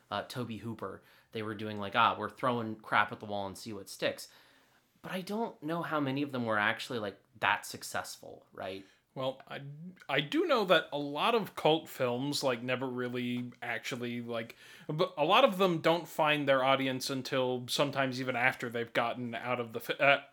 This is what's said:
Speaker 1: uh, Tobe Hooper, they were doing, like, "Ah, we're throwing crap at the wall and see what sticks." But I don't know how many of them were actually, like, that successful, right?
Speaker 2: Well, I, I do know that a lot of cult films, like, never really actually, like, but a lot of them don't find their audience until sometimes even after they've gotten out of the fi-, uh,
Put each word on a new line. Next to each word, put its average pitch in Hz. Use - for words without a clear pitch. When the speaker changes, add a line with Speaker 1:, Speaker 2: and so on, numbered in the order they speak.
Speaker 1:
uh, 101
Tobe 120
Hooper, 104
they 110
were 107
doing, 107
like, 101
"Ah, 107
we're 104
throwing 117
crap -
at -
the 113
wall 101
and 92
see 110
what 98
sticks." -
But 165
I 185
don't 208
know 165
how 151
many 135
of 143
them 123
were 107
actually, 110
like, 104
that 101
successful, -
right? 98
Speaker 2:
Well, 131
I, 139
I 143
do 294
know 247
that 165
a 147
lot 147
of 202
cult 160
films, 131
like, 123
never 127
really 123
actually, 120
like, 117
but 160
a 165
lot 208
of 202
them 180
don't 165
find 147
their 135
audience 135
until 127
sometimes 135
even 127
after 123
they've 117
gotten 120
out 120
of 113
the 117
fi-, -
uh, 143